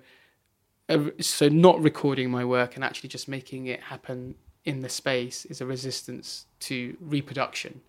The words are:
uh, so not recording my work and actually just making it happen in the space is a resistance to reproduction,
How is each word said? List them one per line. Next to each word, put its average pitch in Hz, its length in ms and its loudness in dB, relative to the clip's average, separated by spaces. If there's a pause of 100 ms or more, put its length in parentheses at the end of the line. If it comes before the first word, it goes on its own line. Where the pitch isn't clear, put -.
(880)
uh, 151 200 2 (100)
so 147 300 4
not 170 340 10
recording 135 480 2
my 123 140 0
work 123 300 2
and 135 80 -4
actually - 260 -6
just - 180 -12
making 131 400 -10
it 120 120 -6
happen 127 540 -12 (320)
in 139 140 -4
the 127 80 -6
space 127 600 -4
is 156 120 -12
a 127 60 -6
resistance 127 800 -8 (160)
to 123 400 -6
reproduction, 143 880 -4